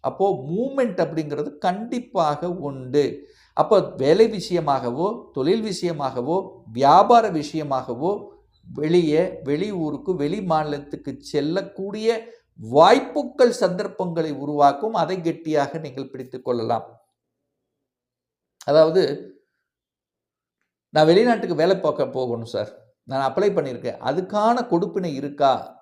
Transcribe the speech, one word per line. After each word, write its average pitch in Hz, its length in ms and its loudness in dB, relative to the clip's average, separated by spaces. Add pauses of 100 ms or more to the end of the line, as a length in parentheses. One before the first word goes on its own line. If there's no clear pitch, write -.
அப்போ 185 220 -2 (220)
மூவ்மெண்ட் 240 520 -4
அப்படிங்கிறது 151 580 -4
கண்டிப்பாக 185 960 -4
உண்டு. 139 480 -2 (540)
அப்போ - 200 4 (200)
வேலை 170 300 6
விஷயமாகவோ, 156 800 -2 (240)
தொழில் 175 320 0
விஷயமாகவோ, 151 760 -4 (340)
வியாபார 190 580 8
விஷயமாகவோ, 147 800 -4 (560)
வெளியே, 156 560 2 (200)
வெளி 156 280 -4
ஊருக்கு, 156 440 -4
வெளி 151 260 -4
மாநிலத்துக்கு 151 760 -4
செல்லக்கூடிய 196 880 -4 (600)
வாய்ப்புகள், 240 840 4
சந்தர்ப்பங்களை 175 800 -4
உருவாக்கும். 143 600 2
அதை 180 280 -2
கெட்டியாக 156 560 -2
நீங்கள் 135 320 -10
பிடித்துக் 127 360 -14
கொள்ளலாம். 117 420 -2 (1800)
அதாவது, 160 360 4 (1900)
"நான் 156 120 6
வெளிநாட்டுக்கு 208 500 4
வேலை 170 220 2
பார்க்க 151 320 -2
போகணும் 120 440 -6
சார், 107 180 -6 (320)
நான் 135 240 -4
அப்ளை 190 220 0
பண்ணியிருக்கேன், 143 520 -4
அதுக்கான 202 680 0
கொடுப்பினை 170 460 -2
இருக்கா?" 139 380 0 (300)